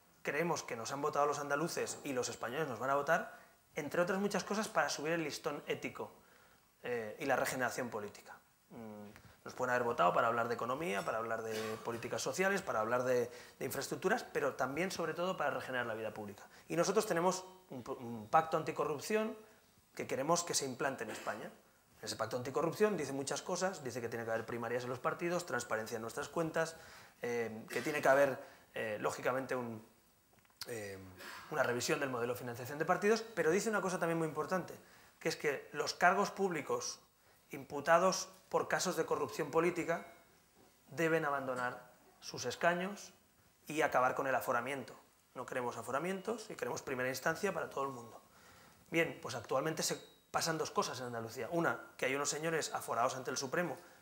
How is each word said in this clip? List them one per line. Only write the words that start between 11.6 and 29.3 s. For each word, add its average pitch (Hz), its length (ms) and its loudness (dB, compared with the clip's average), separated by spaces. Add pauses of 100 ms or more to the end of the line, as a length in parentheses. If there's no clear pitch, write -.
políticas 117 380 -4
sociales, 190 400 2
para 117 180 0
hablar 120 240 2
de, 123 260 2 (300)
de 139 60 -4
infraestructuras, 143 580 0
pero 139 300 0
también, 143 380 0
sobre 160 220 -2
todo, 175 220 -2
para 151 140 0
regenerar 127 380 -2
la 110 60 -2
vida 110 200 -4
pública. 104 300 -10 (260)
Y 160 80 0
nosotros 190 280 4
tenemos 180 380 2 (260)
un, 127 140 -8 (160)
un 117 300 -8
pacto 160 260 4
anticorrupción 156 800 0 (580)
que 113 140 -6
queremos 147 380 2
que - 80 -4
se - 120 2
implante 131 380 -2
en 107 60 -6
España. 110 420 -6 (500)
Ese - 140 -6
pacto 110 220 -2
anticorrupción 156 580 2
dice 143 160 -4
muchas 139 300 -2
cosas, 180 420 -2
dice 123 160 -4
que 117 80 -4
tiene 117 160 -4
que 113 80 -2
haber 113 140 0
primarias 120 380 -2
en 123 60 -6
los 123 100 -4
partidos, 170 460 -2
transparencia 113 520 -2
en 110 40 -4
nuestras 113 280 -6
cuentas, 160 480 0 (440)
eh, 113 480 -2
que 123 120 -2
tiene 151 200 0
que 160 60 4
haber, 139 320 8 (340)
eh, 110 280 -4
lógicamente, 135 520 0